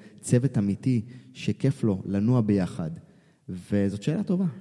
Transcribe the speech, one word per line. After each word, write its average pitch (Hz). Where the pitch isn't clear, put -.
צוות 123
אמיתי 107
שכיף -
לו 98
לנוע 107
ביחד. 92
וזאת 98
שאלה 165
טובה, 185